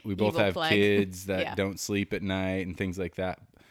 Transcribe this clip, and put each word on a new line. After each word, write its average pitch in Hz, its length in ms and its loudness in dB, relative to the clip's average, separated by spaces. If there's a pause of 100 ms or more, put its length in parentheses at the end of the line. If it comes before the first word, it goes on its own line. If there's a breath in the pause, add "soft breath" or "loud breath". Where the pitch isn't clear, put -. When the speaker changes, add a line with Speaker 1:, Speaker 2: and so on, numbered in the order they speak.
Speaker 1:
we 104 100 -4
both 104 200 2
Speaker 2:
Evil 107 100 4
Speaker 1:
have 95 80 2
Speaker 2:
plague. 87 180 0
Speaker 1:
kids 101 540 4
that 95 160 -2
Speaker 2:
Yeah. - 140 -4
Speaker 1:
don't 98 240 -2
sleep 101 340 -2
at 90 80 -4
night 95 460 -2
and 87 100 -8
things 92 220 -4
like 87 160 -6
that. 92 240 -4 (320 soft breath)